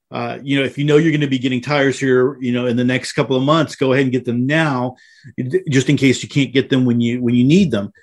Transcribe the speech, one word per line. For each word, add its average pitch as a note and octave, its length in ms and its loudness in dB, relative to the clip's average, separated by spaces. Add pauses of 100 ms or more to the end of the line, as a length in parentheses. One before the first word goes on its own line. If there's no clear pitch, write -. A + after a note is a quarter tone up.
uh, A#2+ 320 -10
you C#3 160 -2
know, C3+ 80 0
if A#2+ 120 -8
you C#3+ 80 -2
know D3 120 4
you're D#3+ 140 4
gonna D3 160 0
be C3 100 0
getting B2 240 -2
tires C#3 380 0
here, C3 420 0
you B2 120 -4
know, B2 120 -2
in A#2+ 120 0
the B2+ 60 0
next B2+ 280 -2
couple C3 240 -2
of C3 80 0
months, D3+ 320 0
go C3 160 0
ahead C#3 120 2
and B2+ 100 0
get B2+ 100 0
them A#2+ 220 -2
now, C3+ 500 -2 (420)
d-, C#3 320 -4
just C3 200 2
in C#3 80 2
case C3 260 2
you A2+ 60 -12
can't C3+ 240 -2
get C3 160 0
them C3 160 2
when A#2+ 160 2
you, A#2+ 200 -2
when A#2+ 140 0
you B2 80 4
need D#3+ 280 4
them." G2+ 200 -4 (120)